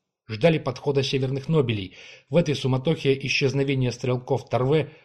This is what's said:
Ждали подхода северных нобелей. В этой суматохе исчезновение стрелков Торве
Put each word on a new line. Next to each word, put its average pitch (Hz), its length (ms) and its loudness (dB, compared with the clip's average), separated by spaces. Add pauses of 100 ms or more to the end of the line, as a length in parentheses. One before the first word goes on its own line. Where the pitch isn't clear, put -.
(280)
Ждали 147 320 2
подхода 139 420 -2
северных 135 480 -4
нобелей. 113 460 0 (340)
В 135 60 -2
этой 151 200 2
суматохе 135 720 0
исчезновение 135 640 0
стрелков 123 560 -2
Торве 139 440 2 (140)